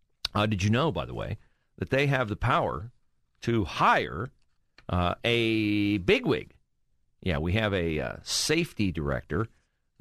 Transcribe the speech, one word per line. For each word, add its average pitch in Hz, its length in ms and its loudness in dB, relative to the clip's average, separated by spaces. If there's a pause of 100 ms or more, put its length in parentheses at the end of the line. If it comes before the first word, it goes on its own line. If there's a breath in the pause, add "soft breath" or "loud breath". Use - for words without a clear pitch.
(340)
uh, 104 120 2
did 104 180 0
you 104 60 4
know, 127 240 2
by 82 100 -2
the 62 100 -10
way, 57 240 -6 (400)
that - 120 -6
they 139 180 2
have 131 220 0
the 104 80 -4
power 117 520 0 (520)
to 117 240 0
hire, 123 680 0 (560)
uh, 90 280 0 (100)
a 110 720 2
bigwig? 165 580 0 (640)
Yeah, 80 200 -2
we 87 120 -2
have 107 220 0
a, 85 260 0
uh, 55 240 -6
safety 151 720 -2
director. 73 540 -4 (540)